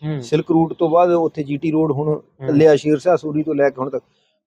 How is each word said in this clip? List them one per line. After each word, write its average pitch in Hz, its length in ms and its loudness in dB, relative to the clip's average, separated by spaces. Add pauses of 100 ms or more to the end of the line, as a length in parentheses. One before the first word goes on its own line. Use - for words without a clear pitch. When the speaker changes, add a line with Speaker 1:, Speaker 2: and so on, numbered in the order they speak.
Speaker 1:
ਹੂੰ। 147 160 -6
Speaker 2:
ਸਿਲਕ 156 280 -2
ਰੂਟ 165 220 2
ਤੋਂ 165 180 -2
ਬਾਅਦ 175 200 4
ਉੱਥੇ 160 320 -2
ਜੀ 143 140 -6
ਟੀ 156 140 -4
ਰੋਡ 156 220 0
ਹੁਣ 147 160 -4
Speaker 1:
ਹੂੰ। 151 140 -4 (240)
Speaker 2:
ਚੱਲਿਆ 151 300 6
ਸ਼ੇਰ 151 220 0
ਸ਼ਾਹ 170 180 0
ਸੂਰੀ 151 260 -4
ਤੋਂ 151 120 -4
ਲੈ 139 160 2
ਕੇ 135 80 -14
ਹੁਣ 135 120 -6
ਤੱਕ, 131 140 -8 (420)